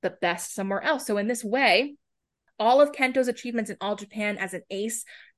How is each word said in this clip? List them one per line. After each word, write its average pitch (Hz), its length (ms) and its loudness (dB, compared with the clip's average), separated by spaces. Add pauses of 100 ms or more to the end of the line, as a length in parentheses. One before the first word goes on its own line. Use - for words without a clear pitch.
the 185 80 -2
best 175 420 -4
somewhere 196 300 -4
else. 294 240 0
So 208 100 0
in 202 80 -2
this 233 180 -4
way, 240 520 2 (680)
all 247 180 6
of 285 120 6
Kento's 254 360 0
achievements 233 440 -4
in - 100 -10
All 202 140 -2
Japan 208 420 -6
as 190 160 -6
an 180 160 -8
ace, 208 340 -6 (340)